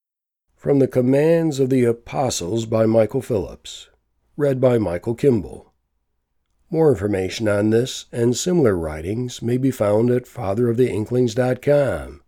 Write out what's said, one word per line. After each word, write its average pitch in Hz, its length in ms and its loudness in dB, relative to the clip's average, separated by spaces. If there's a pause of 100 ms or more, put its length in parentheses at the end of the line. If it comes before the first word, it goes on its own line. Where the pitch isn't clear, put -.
(560)
From 143 240 0
the 131 80 4
Commands 143 720 0
of 131 120 0
the 127 140 2
Apostles 117 840 -4
by 113 180 0
Michael 110 360 2
Phillips. - 680 -8 (480)
Read 139 240 0
by 123 160 4
Michael 101 380 -2
Kimball. - 580 -2 (960)
More 160 200 4
information 101 580 -2
on 104 220 2
this 117 420 0
and 120 260 0
similar 147 400 2
writings 85 640 -8
may 120 160 0
be 131 140 0
found 110 380 2
at 123 180 0
father 117 420 -2
of 113 80 0
the 127 120 4
inklings 110 460 -2
dot 127 260 -2
com. 95 680 -2